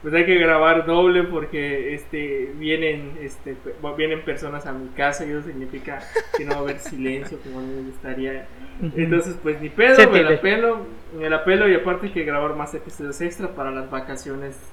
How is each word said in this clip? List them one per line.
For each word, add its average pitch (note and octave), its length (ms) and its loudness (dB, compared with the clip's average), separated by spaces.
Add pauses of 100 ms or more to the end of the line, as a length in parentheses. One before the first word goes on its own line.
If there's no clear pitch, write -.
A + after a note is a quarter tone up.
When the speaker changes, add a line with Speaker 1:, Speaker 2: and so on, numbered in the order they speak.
Speaker 1:
pues, D3+ 120 -2
hay E3+ 100 6
que F#3 140 6
grabar D#3+ 480 6
doble F3 380 6
porque, C#3+ 680 -4
este, C#3 600 -6
vienen, D3+ 680 -2
este, C3+ 340 -10
pe-, B2+ 200 -12 (220)
vienen D#3 280 -2
personas D3 420 -6
a C3+ 60 -8
mi C3 180 -10
casa C#3+ 360 -2
y D3 40 -6
eso D3 120 -4
significa C3+ 560 -10 (400)
que D3+ 60 -4
no C#3+ 80 -4
va C#3+ 60 -2
a - 20 -4
haber C#3+ 180 -4
silencio C3+ 640 -6
como C3 180 -12
a C3 40 -10
mí C3 120 -8
me C3 160 -8
gustaría. C3 560 -8 (340)
Speaker 2:
Ujú. D#3+ 160 -4
Speaker 1:
Entonces, E3+ 460 0
pues, D3+ 180 -2
ni D3+ 80 -8
pedo, A3+ 280 6
Speaker 2:
Se G#3+ 100 12
Speaker 1:
me F3+ 160 6
la D#3 100 4
Speaker 2:
entiende. D3 60 4 (240)
Speaker 1:
pelo, A3 240 0 (320)
me D#3 100 -2
la D#3 160 2
pelo G3 240 6
y F#3 60 8
aparte F3+ 320 0
hay G3 60 -6
que E3 120 -2
grabar D3 300 0
más D3 200 -6
episodios - 460 -10
extra F3 280 -4
para C3+ 220 -6
las C3 200 -8
vacaciones C3+ 680 -8 (160)